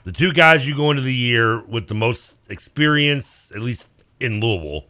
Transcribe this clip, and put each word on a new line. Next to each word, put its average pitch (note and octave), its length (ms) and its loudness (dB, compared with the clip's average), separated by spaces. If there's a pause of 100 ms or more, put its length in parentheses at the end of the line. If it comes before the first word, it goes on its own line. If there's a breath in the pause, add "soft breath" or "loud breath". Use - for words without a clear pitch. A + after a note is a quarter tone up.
the F#2+ 80 -10
two E3 200 0
guys D#3+ 360 6
you D3 80 -6
go D3 140 2
into C#3+ 120 0
the C3 120 -4
year A#2 500 2
with A2 240 -8
the G#2 60 -6
most A2+ 440 -4 (120)
experience, D3 1040 -2
at G#2+ 80 -8
least A#2+ 280 -8 (300)
in A2 200 -4
Louisville. E2 500 -4